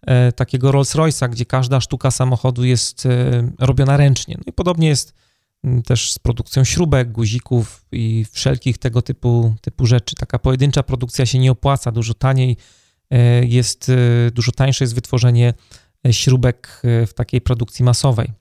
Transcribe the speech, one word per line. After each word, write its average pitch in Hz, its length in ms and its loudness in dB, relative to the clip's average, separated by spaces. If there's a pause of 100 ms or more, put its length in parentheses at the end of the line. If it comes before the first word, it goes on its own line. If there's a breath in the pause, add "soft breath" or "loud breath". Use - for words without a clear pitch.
e, 123 240 4
takiego 131 400 0
Rolls 139 240 0
Royce'a, 151 340 0
gdzie 117 160 -6
każda 131 360 0
sztuka 131 300 -2
samochodu 127 520 -2
jest, 123 420 -2
e, 123 540 0
robiona 135 380 2
ręcznie. 139 400 2
No - 100 -14
i - 60 -12
podobnie 165 340 0
jest, 143 260 -2 (500)
mm, 127 180 0
też - 320 -2
z - 60 -10
produkcją - 440 -2
śrubek, 139 480 0
guzików 117 800 -4
i 113 400 -2
wszelkich 131 460 -2
tego 120 240 -2
typu, 117 600 0
typu - 240 -4
rzeczy. 117 300 0
Taka - 240 -6
pojedyncza 131 440 0
produkcja 123 420 -4
się 127 140 0
nie 131 120 4
opłaca. 135 400 -2
Dużo 113 220 -4
taniej, 131 440 0 (520 soft breath)
e, 120 360 4
jest, 120 440 -2
e, 120 420 2
dużo 120 200 -2
tańsze 135 320 0
jest 117 120 -4
wytworzenie, 120 580 2 (540 soft breath)
e, 120 60 4
śrubek, - 680 0
e, 117 220 2
w - 80 -8
takiej 123 280 -4
produkcji 123 440 -2
masowej. 117 560 0